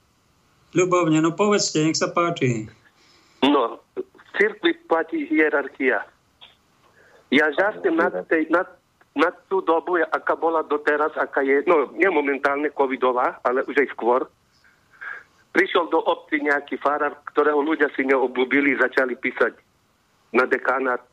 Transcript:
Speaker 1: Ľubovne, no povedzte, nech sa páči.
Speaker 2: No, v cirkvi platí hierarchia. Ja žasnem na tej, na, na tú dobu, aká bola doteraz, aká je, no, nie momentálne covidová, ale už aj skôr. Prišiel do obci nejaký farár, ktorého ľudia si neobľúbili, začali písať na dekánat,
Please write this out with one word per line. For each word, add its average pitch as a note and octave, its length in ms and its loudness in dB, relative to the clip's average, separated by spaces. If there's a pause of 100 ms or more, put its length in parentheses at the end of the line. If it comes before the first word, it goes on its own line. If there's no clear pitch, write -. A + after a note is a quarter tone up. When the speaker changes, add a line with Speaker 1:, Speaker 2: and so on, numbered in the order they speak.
(720)
Speaker 1:
Ľubovne, F3 480 2
no E3 160 0
povedzte, G3+ 480 2
nech D#3+ 140 0
sa F3+ 100 0
páči. C3+ 640 -2 (720)
Speaker 2:
No, C3+ 380 2 (100)
v F#2+ 100 -8 (360)
cirkvi G3+ 340 0 (140)
platí E3 420 -2
hierarchia. C#3 800 0 (1200)
Ja D3+ 220 4
žasnem F#3+ 420 0
na E3 160 2 (160)
tej, D#3+ 240 -2
na, F3 160 2 (480)
na D#3 160 2 (200)
tú F#3+ 120 -2
dobu, E3 400 0
aká D3+ 320 -2
bola D#3 300 0
doteraz, D3+ 500 -2
aká C#3 300 -4
je, C#3 240 2
no, D3+ 260 2
nie F3 160 0
momentálne C#3+ 640 0
covidová, B2+ 680 0
ale B2+ 240 0
už C3 180 0
aj - 80 -2
skôr. A#2+ 320 0 (1300)
Prišiel E3+ 400 0
do D#3+ 80 2
obci E3 400 -2
nejaký C#3+ 400 -2
farár, D3 320 -2 (160)
ktorého D3 320 2
ľudia D3 320 0
si C3 160 -2
neobľúbili, C3 720 0
začali B2+ 320 0
písať A#2 400 -4 (800)
na B2 160 2
dekánat, B2+ 640 -2